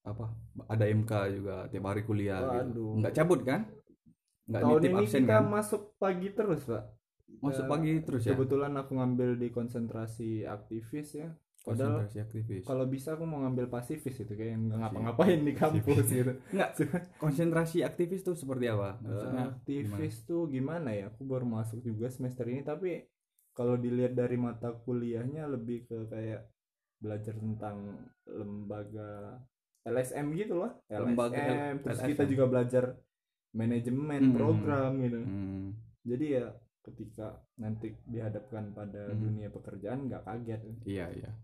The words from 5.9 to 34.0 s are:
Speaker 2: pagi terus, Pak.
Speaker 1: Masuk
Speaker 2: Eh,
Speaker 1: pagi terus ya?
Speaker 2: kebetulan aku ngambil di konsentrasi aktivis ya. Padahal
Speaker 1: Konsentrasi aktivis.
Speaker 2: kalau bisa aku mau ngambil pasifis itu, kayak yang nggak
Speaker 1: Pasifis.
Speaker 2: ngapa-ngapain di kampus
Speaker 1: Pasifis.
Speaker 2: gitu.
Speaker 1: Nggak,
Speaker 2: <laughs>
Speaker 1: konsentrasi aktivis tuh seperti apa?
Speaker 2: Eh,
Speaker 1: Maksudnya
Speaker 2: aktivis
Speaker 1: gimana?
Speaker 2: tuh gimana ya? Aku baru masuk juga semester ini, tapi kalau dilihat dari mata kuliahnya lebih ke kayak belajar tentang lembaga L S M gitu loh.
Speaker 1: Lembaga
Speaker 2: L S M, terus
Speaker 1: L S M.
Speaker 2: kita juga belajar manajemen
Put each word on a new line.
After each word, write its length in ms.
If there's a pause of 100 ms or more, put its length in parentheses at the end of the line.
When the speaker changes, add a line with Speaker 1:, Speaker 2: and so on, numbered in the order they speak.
Speaker 2:
pagi 340
terus, 340
Pak. 200 (520)
Speaker 1:
Masuk 280
Speaker 2:
Eh, 60
Speaker 1:
pagi 220 (100)
terus 200
ya? 100
Speaker 2:
kebetulan 440
aku 180
ngambil 420
di 140
konsentrasi 920
aktivis 720
ya. 140 (320)
Padahal 420
Speaker 1:
Konsentrasi 160
aktivis. 420
Speaker 2:
kalau 240
bisa 300
aku 80
mau 160
ngambil 280
pasifis 520
itu, 100
kayak 220
yang 140
nggak 100
Speaker 1:
Pasifis. 160
Speaker 2:
ngapa-ngapain 480
di 160
kampus 300 (100)
Speaker 1:
Pasifis. 180
Speaker 2:
gitu. 200 (180)
Speaker 1:
Nggak, 240
Speaker 2:
<laughs> 480
Speaker 1:
konsentrasi 560
aktivis 420
tuh 140
seperti 320
apa? 260
Speaker 2:
Eh, 120
Speaker 1:
Maksudnya 420
Speaker 2:
aktivis 400 (240)
Speaker 1:
gimana? 160
Speaker 2:
tuh 180
gimana 460
ya? 160
Aku 160
baru 240
masuk 320
juga 280
semester 380
ini, 160
tapi 460 (440)
kalau 240
dilihat 360
dari 240
mata 400
kuliahnya 720
lebih 400
ke 180
kayak 360 (640)
belajar 320
tentang 640 (240)
lembaga 1120 (480)
L 140
S 160
M 200
gitu 240
loh. 140 (140)
Speaker 1:
Lembaga 500
Speaker 2:
L 80
S 240
M, 140
terus 100
Speaker 1:
L 100
S 0
M. 80
Speaker 2:
kita 160
juga 220
belajar 360 (720)
manajemen 680